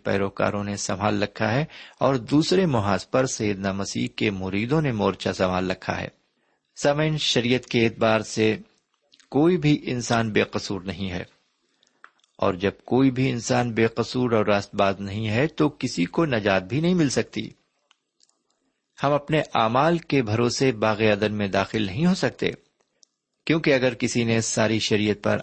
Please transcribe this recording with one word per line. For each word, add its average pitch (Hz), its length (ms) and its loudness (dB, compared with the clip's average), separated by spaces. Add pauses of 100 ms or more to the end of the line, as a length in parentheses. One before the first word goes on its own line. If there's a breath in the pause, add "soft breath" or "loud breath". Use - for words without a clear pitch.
پیروکاروں 101 600 -2
نے 101 120 -6
سنبھال 101 460 -2
رکھا 107 300 -2
ہے 143 120 0 (340 loud breath)
اور 131 160 2 (120)
دوسرے 175 400 2
محاذ 101 440 0
پر 131 180 2
سیدنا 101 440 -4
مسیح 107 440 -6
کے 110 160 0
مریدوں 101 500 -2
نے 135 100 -2
مورچہ 98 400 -2
سنبھال 92 380 0
رکھا 92 300 -6
ہے۔ 90 80 -8 (680)
سامعین، 151 420 0
شریعت 123 480 0
کے 117 180 2
اعتبار 110 380 2
سے 110 320 0 (760)
کوئی 165 240 4
بھی 147 280 2
انسان 117 480 -2
بے 104 180 2
قصور 101 320 -6
نہیں 92 280 -8
ہے، 90 120 -6 (1160)
اور 98 160 2
جب 95 180 0 (120)
کوئی 131 260 4
بھی 131 200 -2
انسان 123 440 0
بے 113 200 4
قصور 120 380 -2
اور 107 140 2
راست 101 280 0
باز 98 260 0
نہیں 101 280 -6
ہے 120 200 0
تو 151 200 0 (100)
کسی 131 280 -4
کو 170 200 -2
نجات 101 360 2
بھی 110 180 -4
نہیں 175 140 2
مل 160 160 2
سکتی۔ - 380 -4 (1500)
ہم 143 140 0
اپنے 147 280 0 (140)
اعمال 127 500 2
کے 139 180 0
بھروسے 120 520 2
باغ 107 280 0
عدن 104 320 2
میں 104 140 -2
داخل 98 340 -2
نہیں 104 240 -2
ہو 185 80 4
سکتے، - 360 -2 (960)
کیونکہ 156 280 2
اگر 127 200 2
کسی 120 300 -2
نے 113 180 2
ساری 110 380 0
شریعت 104 420 0
پر 107 200 0